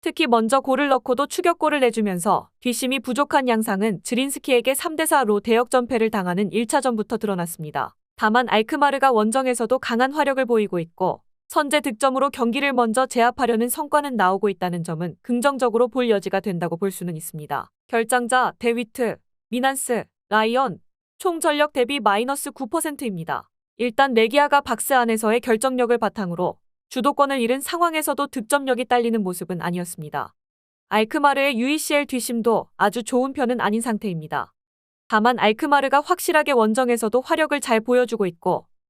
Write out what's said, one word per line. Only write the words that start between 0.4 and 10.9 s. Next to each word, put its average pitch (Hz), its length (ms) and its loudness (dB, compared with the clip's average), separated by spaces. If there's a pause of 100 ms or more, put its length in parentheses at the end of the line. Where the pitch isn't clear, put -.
골을 269 260 0
넣고도 269 400 0
추격골을 320 540 0
내주면서 202 680 0 (120)
뒷심이 254 380 -2
부족한 277 500 0
양상은 220 540 0
지린스키에게 262 720 0
삼 320 220 -4
대 320 100 0
사로 220 360 2
대역전패를 233 680 0
당하는 185 420 -2
일 226 140 -2
차전부터 233 520 -2
드러났습니다. 170 800 -6 (200)
다만 240 340 2
알크마르가 269 640 2
원정에서도 240 680 2
강한 254 320 0
화력을 277 340 0
보이고 214 340 2
있고 170 420 -4 (280)